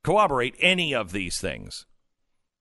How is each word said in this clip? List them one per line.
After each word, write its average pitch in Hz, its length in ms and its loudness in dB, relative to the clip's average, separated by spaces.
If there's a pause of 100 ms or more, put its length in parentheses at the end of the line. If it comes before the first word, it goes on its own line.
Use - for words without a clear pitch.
corroborate 147 560 2
any 180 340 2
of 104 200 -4
these 95 260 -4
things." 58 460 -10 (760)